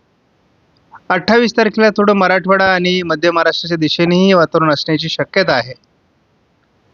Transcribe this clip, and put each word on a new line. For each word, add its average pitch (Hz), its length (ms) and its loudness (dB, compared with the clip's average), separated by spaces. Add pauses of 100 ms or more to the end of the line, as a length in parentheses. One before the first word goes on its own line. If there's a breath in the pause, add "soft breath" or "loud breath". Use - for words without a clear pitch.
(1080)
अठ्ठावीस 214 480 0
तारखेला 220 400 0
थोडं 208 200 2
मराठवाडा 185 480 0 (100)
आणि 180 280 0
मध्य 165 280 0
महाराष्ट्राच्या 165 460 -2
दिशेनेही 175 560 2
वातावरण 160 400 2
असण्याची 156 360 -4
शक्यता 170 440 -2
आहे, 123 200 -4 (1200)